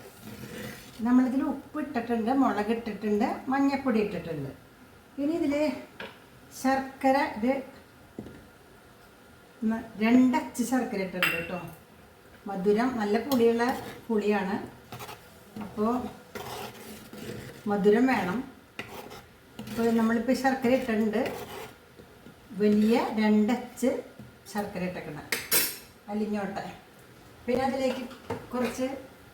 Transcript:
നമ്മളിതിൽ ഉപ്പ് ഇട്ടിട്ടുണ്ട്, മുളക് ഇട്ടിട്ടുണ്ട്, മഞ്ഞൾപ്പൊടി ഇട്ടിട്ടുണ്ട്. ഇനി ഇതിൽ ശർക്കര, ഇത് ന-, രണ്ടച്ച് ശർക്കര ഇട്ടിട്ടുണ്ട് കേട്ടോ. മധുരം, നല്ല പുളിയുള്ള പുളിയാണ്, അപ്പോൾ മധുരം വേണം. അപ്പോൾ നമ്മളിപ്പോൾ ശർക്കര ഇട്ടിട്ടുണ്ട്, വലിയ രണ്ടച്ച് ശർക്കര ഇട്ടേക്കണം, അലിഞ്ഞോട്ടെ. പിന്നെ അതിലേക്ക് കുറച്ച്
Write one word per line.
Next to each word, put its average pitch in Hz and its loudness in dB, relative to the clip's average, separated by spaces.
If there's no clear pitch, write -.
നമ്മളിതിൽ 254 4
ഉപ്പ് - -8
ഇട്ടിട്ടുണ്ട്, 226 -2
മുളക് 208 2
ഇട്ടിട്ടുണ്ട്, 208 0
മഞ്ഞൾപ്പൊടി 269 2
ഇട്ടിട്ടുണ്ട്. 165 -6
ഇനി 294 0
ഇതിൽ 294 2
ശർക്കര, 262 2
ഇത് 240 2
ന-, 226 -4
രണ്ടച്ച് 254 4
ശർക്കര 220 0
ഇട്ടിട്ടുണ്ട് 180 0
കേട്ടോ. 175 -6
മധുരം, 208 2
നല്ല 208 2
പുളിയുള്ള 233 4
പുളിയാണ്, 208 2
അപ്പോൾ 214 0
മധുരം 208 6
വേണം. 196 0
അപ്പോൾ 226 0
നമ്മളിപ്പോൾ 233 2
ശർക്കര 254 4
ഇട്ടിട്ടുണ്ട്, 220 2
വലിയ 214 6
രണ്ടച്ച് 214 2
ശർക്കര 180 -6
ഇട്ടേക്കണം, 156 -10
അലിഞ്ഞോട്ടെ. 208 -2
പിന്നെ 262 0
അതിലേക്ക് 254 0
കുറച്ച് 247 -2